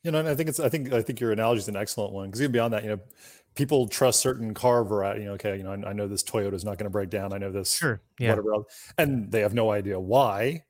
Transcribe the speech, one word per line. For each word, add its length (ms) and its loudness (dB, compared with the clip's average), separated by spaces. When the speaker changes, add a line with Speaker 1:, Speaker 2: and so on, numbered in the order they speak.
Speaker 1:
You 80 -2
know, 80 4
and 80 0
I 80 2
think 140 0
it's, 100 -4
I 80 2
think, 240 0
I 100 4
think 180 -4
your 120 2
analogy 280 4
is 80 -6
an 80 -6
excellent 360 -4
one, 200 -8
'cause 100 -4
even 100 2
beyond 220 2
that, 100 -2
you 60 -6
know, 100 -2
people 320 2
trust 320 2
certain 340 -2
car 300 4
variety, 380 0
you 60 -8
know, 60 -6
okay, 240 -4
you 60 -8
know, 80 -8
I, 180 -8
I 40 -6
know 140 -4
this 160 -4
Toyota 300 -2
is 120 -6
not 120 -4
gonna 120 -6
break 200 -2
down. 240 -4
I 40 -6
know 140 -6
this 260 -2
Speaker 2:
Sure, 240 -2
yeah. 100 2
Speaker 1:
whatever 240 0
else, 440 -8
and 340 2
they 100 2
have 120 2
no 180 4
idea 280 -2
why 720 2